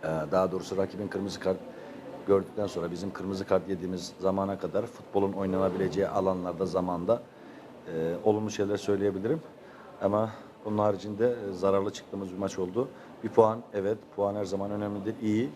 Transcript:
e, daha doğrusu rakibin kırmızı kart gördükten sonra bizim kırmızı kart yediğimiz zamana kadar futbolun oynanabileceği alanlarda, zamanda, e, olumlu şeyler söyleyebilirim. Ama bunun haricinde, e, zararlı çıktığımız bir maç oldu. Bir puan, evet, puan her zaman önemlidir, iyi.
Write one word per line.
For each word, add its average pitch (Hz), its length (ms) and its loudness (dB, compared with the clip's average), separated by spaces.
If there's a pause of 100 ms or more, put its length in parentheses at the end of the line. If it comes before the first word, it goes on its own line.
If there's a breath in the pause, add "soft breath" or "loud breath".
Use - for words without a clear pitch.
e, - 40 -4 (240)
daha 92 200 4
doğrusu 92 260 -4
rakibin 95 300 -2
kırmızı 95 320 -4
kart 92 180 0 (680 loud breath)
gördükten 98 400 4
sonra 87 240 -4
bizim 90 220 -6
kırmızı 95 320 -4
kart 95 240 2
yediğimiz 90 500 -4
zamana 98 400 0
kadar 92 260 -2
futbolun 98 480 0
oynanabileceği 92 760 2
alanlarda, 92 580 0
zamanda, 90 560 2 (680 loud breath)
e, 82 360 -2
olumlu 107 260 4
şeyler 101 280 0
söyleyebilirim. 101 640 0 (600 loud breath)
Ama 104 280 2 (360 loud breath)
bunun 107 120 -2
haricinde, 104 580 2 (140)
e, 95 40 -4
zararlı 98 400 2
çıktığımız 98 400 -8
bir 92 40 -8
maç 95 220 -2
oldu. 95 280 0 (360 loud breath)
Bir 110 60 -2
puan, 113 320 8 (120)
evet, 104 240 0 (180)
puan 101 200 2
her 104 100 -2
zaman 98 260 -4
önemlidir, 104 500 -4
iyi. 110 340 2